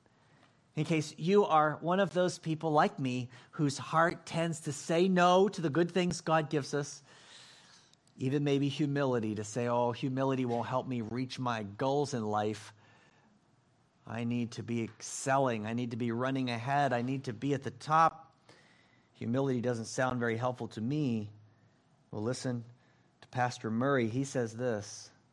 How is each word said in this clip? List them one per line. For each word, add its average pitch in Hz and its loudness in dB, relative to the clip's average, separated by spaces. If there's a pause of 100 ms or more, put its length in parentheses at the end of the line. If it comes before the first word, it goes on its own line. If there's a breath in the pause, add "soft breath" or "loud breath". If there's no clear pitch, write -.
(760 soft breath)
In 151 -2
case 156 0
you 196 6
are 151 4
one 175 2
of 185 2
those 175 2
people 156 -2
like 165 4
me 127 -2 (240 loud breath)
whose 143 0
heart 165 0
tends 165 -2
to 147 -6
say 170 2
no 180 6
to 190 -6
the 160 0
good 170 2
things 180 0
God 160 2
gives 139 -2
us, 143 -4 (1160 loud breath)
even 131 0
maybe 143 2
humility, 139 0
to 104 -6
say, 120 -2
"Oh, 120 2
humility 131 0
won't 117 -2
help 127 -2
me 123 -4
reach 120 -6
my 123 -2
goals 135 -2
in 113 -2
life. 107 -2 (1300 soft breath)
I 113 -6
need 120 -2
to 113 -8
be 117 -4
excelling. 120 -2
I 113 -4
need 120 -4
to 120 -6
be 117 -2
running 127 -2
ahead. 135 0
I 120 0
need 131 -4
to 127 -6
be 135 -4
at 131 -2
the 117 -6
top. 160 2 (840 soft breath)
Humility 127 0
doesn't 113 -2
sound 127 -2
very 117 0
helpful 123 -4
to - -10
me." 120 0 (800 soft breath)
Well, 104 -6
listen 120 -4 (580 soft breath)
to - -20
Pastor 120 -2
Murray. 123 2
He 127 -2
says 120 -4
this, 113 -6 (220)